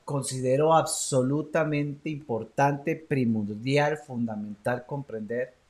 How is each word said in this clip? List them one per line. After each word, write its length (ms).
considero 680
absolutamente 1300
importante, 880
primordial, 1040
fundamental 880
comprender 640